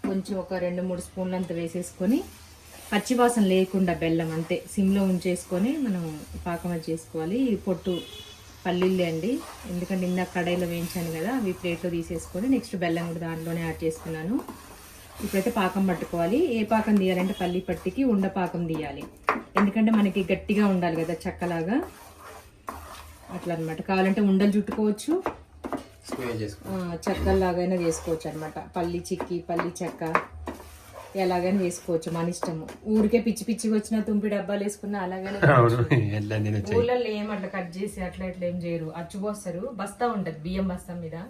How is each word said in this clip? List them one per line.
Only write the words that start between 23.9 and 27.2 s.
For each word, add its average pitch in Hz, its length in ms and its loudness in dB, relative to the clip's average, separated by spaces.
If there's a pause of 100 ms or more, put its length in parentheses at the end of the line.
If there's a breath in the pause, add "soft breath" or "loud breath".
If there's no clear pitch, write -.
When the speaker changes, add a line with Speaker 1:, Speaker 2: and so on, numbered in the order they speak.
Speaker 1:
ఉండలు 202 280 6
చుట్టుకోవచ్చు, 214 760 2 (880)
Speaker 2:
స్క్వేర్ 123 300 -4
చేసుకో. - 260 -8
Speaker 1:
ఆ, 180 300 -4 (120)
చెక్కల్లాగైనా 185 680 4